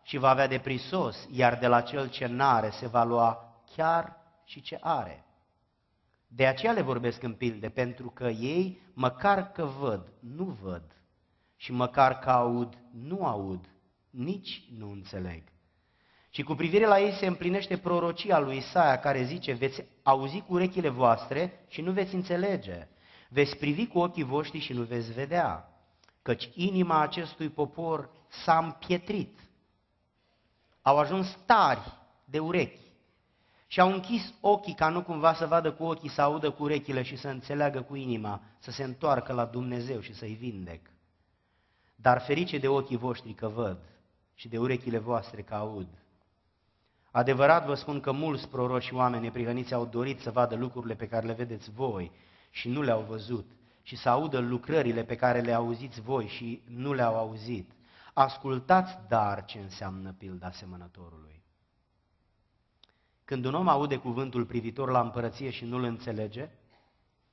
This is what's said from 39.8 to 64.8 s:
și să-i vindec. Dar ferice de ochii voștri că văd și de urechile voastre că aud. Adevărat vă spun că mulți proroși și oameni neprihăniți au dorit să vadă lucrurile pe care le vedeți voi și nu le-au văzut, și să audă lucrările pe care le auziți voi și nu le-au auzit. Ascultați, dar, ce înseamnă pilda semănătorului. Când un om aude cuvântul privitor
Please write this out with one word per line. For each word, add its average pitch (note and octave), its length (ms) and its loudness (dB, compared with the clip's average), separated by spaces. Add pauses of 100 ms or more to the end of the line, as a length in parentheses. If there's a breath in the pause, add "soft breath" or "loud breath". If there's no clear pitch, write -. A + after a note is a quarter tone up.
și G2 140 -14
să-i G#2+ 200 -10
vindec. F#2+ 560 -10 (1040)
Dar B2 260 4
ferice D#3 380 -2
de C3+ 100 0
ochii C3+ 280 0
voștri A#2 360 -6
că A2 160 -6
văd G#2+ 300 -4 (560)
și - 140 -18
de A2+ 100 -6
urechile B2 400 0
voastre A2+ 440 -4
că A2 120 -10
aud. G#2 340 -6 (1200)
Adevărat C#3 560 6
vă C#3+ 80 0
spun C#3+ 260 -6
că C#3 120 -2
mulți D3 360 -4
proroși B2 380 -2
și B2+ 80 -8
oameni B2 280 2
neprihăniți A#2+ 520 -4
au A#2 120 -2
dorit B2+ 340 -4
să A#2+ 100 -8
vadă B2 240 2
lucrurile A#2 400 -6
pe G#2+ 140 -8
care A2+ 180 -2
le A2+ 60 -2
vedeți A2+ 380 -8
voi G#2 420 -4 (380 soft breath)
și - 180 -8
nu C#3 140 -2
le-au A#2 180 2
văzut, A2 500 -8 (320 soft breath)
și - 140 -14
să B2 120 -2
audă C#3 300 2
lucrările B2 680 0
pe A#2+ 120 -6
care B2 240 4
le A#2 120 0
auziți A#2 480 -2
voi A2+ 260 -2
și A#2 400 -10
nu B2 260 -6
le-au A#2 240 2
auzit. A2 540 -6 (440 loud breath)
Ascultați, C3+ 840 2 (100)
dar, G2+ 360 2
ce - 140 -14
înseamnă F#2+ 600 -10
pilda F#2 320 -12
semănătorului. E2+ 880 -18 (1900)
Când B2+ 200 -4
un C3 100 -2
om F3+ 140 2
aude C#3+ 280 4
cuvântul B2+ 480 -2
privitor A#2+ 460 -4